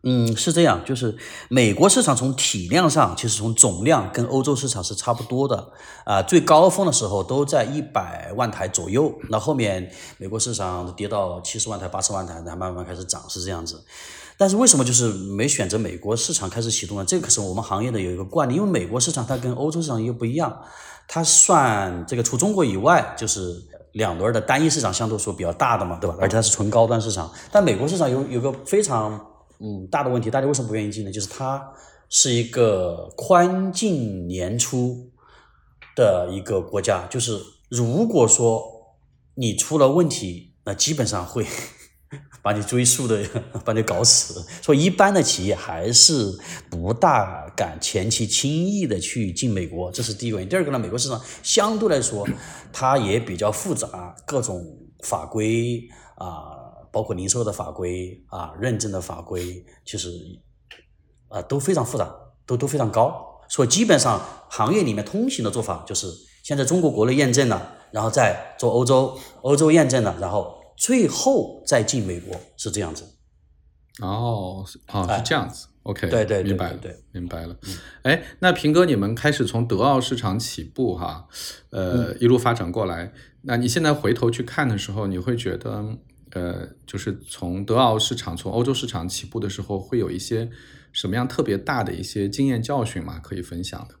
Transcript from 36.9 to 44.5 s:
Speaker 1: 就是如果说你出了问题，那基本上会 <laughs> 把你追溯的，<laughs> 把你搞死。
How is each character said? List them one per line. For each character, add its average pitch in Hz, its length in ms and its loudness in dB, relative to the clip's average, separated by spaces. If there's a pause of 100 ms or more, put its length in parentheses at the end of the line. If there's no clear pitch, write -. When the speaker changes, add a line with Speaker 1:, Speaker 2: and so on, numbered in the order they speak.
Speaker 1:
就 131 100 -4
是 120 180 -2 (300)
如 123 400 2
果 147 180 6
说 113 380 4 (720)
你 113 180 0
出 - 240 -2
了 135 120 8
问 165 180 6
题， 92 460 -8 (100)
那 101 100 -6
基 151 200 0
本 139 120 0
上 90 200 -4
会 107 200 -4 (460)
<laughs> - 500 -20
把 104 120 0
你 104 100 -2
追 123 220 2
溯 127 200 2
的， 110 160 2 (220)
<laughs> - 220 -12
把 113 80 0
你 110 100 2
搞 95 180 -2
死。 - 400 2 (200)